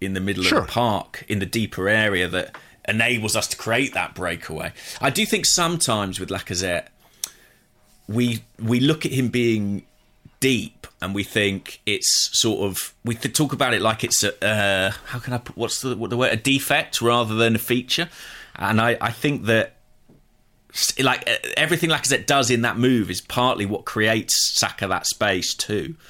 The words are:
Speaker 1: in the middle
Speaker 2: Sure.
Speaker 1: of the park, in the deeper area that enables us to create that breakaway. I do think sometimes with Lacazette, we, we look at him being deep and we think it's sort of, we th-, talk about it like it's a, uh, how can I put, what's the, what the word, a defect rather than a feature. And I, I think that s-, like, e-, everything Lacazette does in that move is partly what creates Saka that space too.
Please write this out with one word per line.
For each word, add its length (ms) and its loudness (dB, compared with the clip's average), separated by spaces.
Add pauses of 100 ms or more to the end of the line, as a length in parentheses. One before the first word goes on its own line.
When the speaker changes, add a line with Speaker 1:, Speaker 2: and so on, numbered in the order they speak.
Speaker 1:
in 140 -4
the 60 -2
middle 240 -2
Speaker 2:
Sure. 160 2
Speaker 1:
of 60 -2
the 60 -10
park, 540 0
in 140 -2
the 60 -2
deeper 420 -2
area 400 2
that 260 -4 (320)
enables 480 0
us 140 -2
to 80 -6
create 380 -2
that 200 -4
breakaway. 580 -6 (280)
I 100 0
do 160 0
think 200 0
sometimes 760 0
with 80 -6
Lacazette, 580 -4 (1200)
we, 380 0 (180)
we 160 2
look 260 2
at 60 -2
him 200 0
being 540 0 (540)
deep 480 -2 (140)
and 140 -6
we 100 -2
think 640 -2
it's 460 0
sort 380 2
of, 220 -8 (100)
we 120 -2
th-, 200 -4
talk 200 0
about 180 2
it 80 2
like 240 0
it's 180 0
a, 240 -2
uh, 440 2 (160)
how 120 -8
can 140 -8
I 60 0
put, 180 -12
what's 240 -4
the, 160 -4
what 140 -6
the 80 -2
word, 140 2
a 40 2
defect 640 0
rather 340 2
than 200 4
a 40 2
feature. 520 -2 (460)
And 240 0
I, 200 2
I 100 -2
think 360 -2
that 300 2 (960)
s-, 240 -2
like, 280 2
e-, 300 -2
everything 320 2
Lacazette 380 0
does 240 4
in 120 4
that 160 0
move 320 4
is 120 -6
partly 420 2
what 220 -4
creates 640 2
Saka 360 -2
that 180 -2
space 480 0
too. 400 -4 (160)